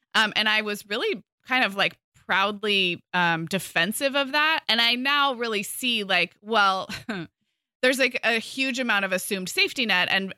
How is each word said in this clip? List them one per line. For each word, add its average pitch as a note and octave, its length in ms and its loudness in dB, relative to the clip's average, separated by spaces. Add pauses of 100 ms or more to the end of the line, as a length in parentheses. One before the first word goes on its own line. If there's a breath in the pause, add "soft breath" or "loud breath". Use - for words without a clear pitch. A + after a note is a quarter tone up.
(140)
Um, G#3+ 220 2
and G#3+ 120 2
I G#3+ 140 2
was G#3 260 -8
really B3 340 -2 (240)
kind B3+ 180 2
of, G3 120 -2
like, F#3 200 0 (300)
proudly, G3 760 0 (100)
um, E3+ 340 2
defensive G3 680 -2
of C#4 160 -2
that. D#4 360 2
And A3 120 2
I A#3 140 4
now C#4 400 2
really A3+ 300 -2
see, A#3 400 -4
like, F3+ 360 0
well, G3+ 480 2 (200)
<laughs> - 760 -12
there's, B3+ 160 4
like, B3+ 240 0
a A3+ 160 2
huge C4 400 -4
amount A3 260 0
of F#3+ 80 -2
assumed F#3 360 -2
safety F#4 360 -2
net F3+ 240 2
and, F#3+ 300 -2